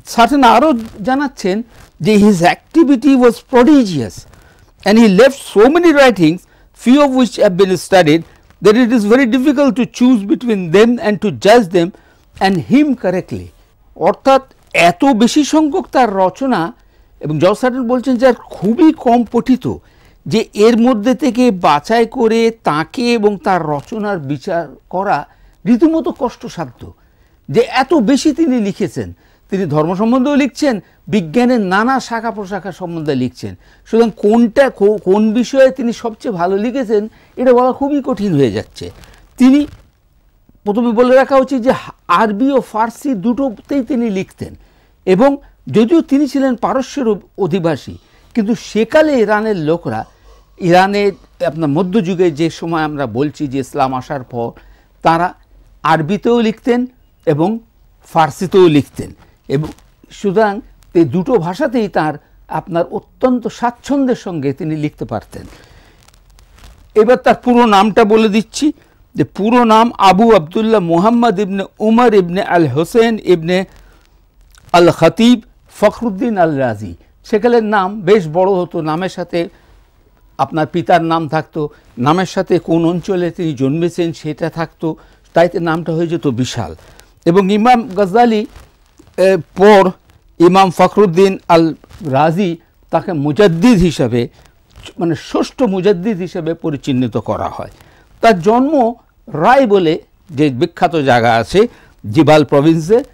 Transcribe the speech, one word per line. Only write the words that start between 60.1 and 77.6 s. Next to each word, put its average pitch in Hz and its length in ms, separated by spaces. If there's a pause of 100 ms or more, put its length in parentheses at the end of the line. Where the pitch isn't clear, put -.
সুতরাং 202 480 (340)
এই 170 120
দুটো 175 280
ভাষাতেই 214 540
তার 156 260 (340)
আপনার 165 440
অত্যন্ত 247 560
স্বাচ্ছন্দ্যের 254 680
সঙ্গে 143 380
তিনি 156 220
লিখতে 147 300
পারতেন। 95 400 (1500)
এবার 220 220
তার 254 180
পুরো 240 300
নামটা 208 380
বলে 220 260
দিচ্ছি 226 440 (420)
যে 156 80
পুরো 233 400
নাম 226 340
আবু 196 380
আবদুল্লাহ 214 460
মুহাম্মদ 196 580
ইবনে 196 240 (160)
উমর 226 340
ইবনে 185 280
আল 170 260
হোসেন 214 560
ইবনে 180 420 (1080)
আল 175 180
খতিব 226 500 (280)
ফখরুদ্দিন 208 680
আল 160 200
রাজি। 107 380 (280)
সেকালের 233 400